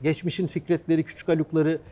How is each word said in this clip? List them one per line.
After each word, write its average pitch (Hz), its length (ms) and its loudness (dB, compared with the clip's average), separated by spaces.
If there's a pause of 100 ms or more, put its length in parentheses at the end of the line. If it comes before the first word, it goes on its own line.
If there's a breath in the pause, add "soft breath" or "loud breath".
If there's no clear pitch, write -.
Geçmişin 160 460 -2
Fikretleri, 165 560 0
Küçük - 240 -8
Halukları, 160 540 2 (100)